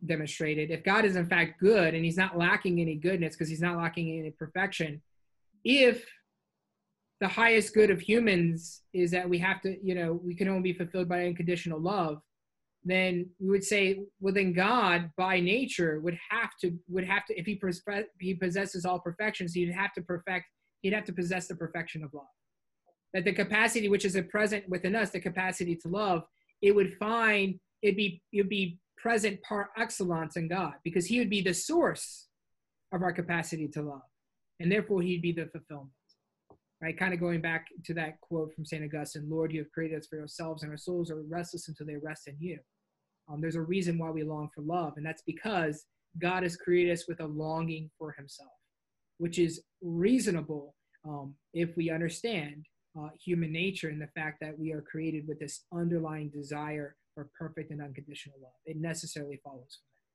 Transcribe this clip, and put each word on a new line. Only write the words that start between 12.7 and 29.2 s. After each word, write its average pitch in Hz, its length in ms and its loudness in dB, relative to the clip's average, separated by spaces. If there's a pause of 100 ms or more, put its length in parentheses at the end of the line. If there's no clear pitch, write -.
then 180 460 2 (100)
we 190 80 -2
would 196 160 4
say, 196 380 2 (180)
well, 190 140 0
then 190 180 4
God 180 640 4
by 185 240 4
nature 175 640 2
would 170 160 -2 (120)
have 214 200 -2 (100)
to, 175 180 -2 (120)
would 185 160 -2
have 196 220 2
to, 214 120 -4
if 170 60 -6
he 208 100 -2
pos-, 180 260 -2 (380)
he 185 140 -2
possesses 180 500 -2
all 180 160 0
perfections, 180 540 -4
he'd 175 180 0
have 196 220 -2
to 196 80 -8
perfect, 175 460 -4 (340)
he'd 190 100 2
have 214 140 0
to 185 80 -6
possess 175 340 -2
the 180 80 -8
perfection 165 480 -8
of 143 100 -14
love. 139 120 -14 (880)
That 185 120 0
the 196 80 2
capacity 214 560 2
which 202 160 4
is 190 100 2
a 190 80 2
present 208 460 0
within 185 260 0
us, 208 160 2
the 185 80 -4
capacity 180 560 -2
to 165 140 -8
love, 185 340 2 (380)
it 202 120 10
would 190 220 4
find, 208 640 2 (220)
it'd 202 160 4
be, 202 260 0 (100)
it'd 202 160 2
be 190 300 -2 (180)
present 214 460 0